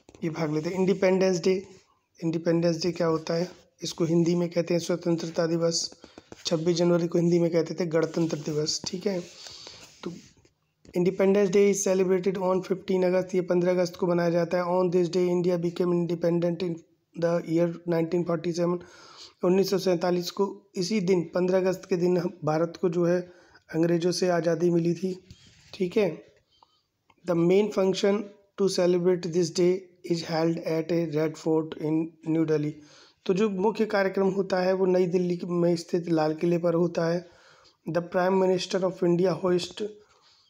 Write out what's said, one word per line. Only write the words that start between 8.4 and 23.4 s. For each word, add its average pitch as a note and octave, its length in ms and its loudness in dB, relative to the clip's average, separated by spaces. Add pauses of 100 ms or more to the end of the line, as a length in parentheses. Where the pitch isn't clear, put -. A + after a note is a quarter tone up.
ठीक F3+ 220 -6
है। F#3+ 120 -2 (840)
तो F3 80 -10 (840)
Independence F#3+ 580 2
Day G3+ 200 6
is G3 180 0
celebrated F#3+ 500 0
on F#3 220 0
fifteen F#3 400 0
August, F3+ 300 0
ये F3+ 60 2
पन्द्रह F3+ 300 2
अगस्त F3+ 240 0
को F#3+ 120 -2
मनाया F3 220 2
जाता E3+ 280 0
है। F3+ 60 0
On F3+ 280 0
this F3 240 2
day F3+ 140 2
India F3 360 2
became F3 280 0
independent E3+ 720 0
in E3+ 120 -4 (480)
the E3+ 260 0
year E3 180 2 (220)
nineteen E3 400 0
forty-seven। F3 500 -2 (640)
उन्नीस F#3 260 4
सौ G3 80 0
सैंतालीस F3 540 0
को - 440 -6
इसी G3 260 -2
दिन, F3+ 200 2
पन्द्रह F3+ 360 0
अगस्त F#3 320 -2
के G3 60 0
दिन F3+ 220 2
हम, F3 260 -4
भारत D#3+ 380 0
को F#3 80 0
जो E3+ 160 0
है F3 160 2 (520)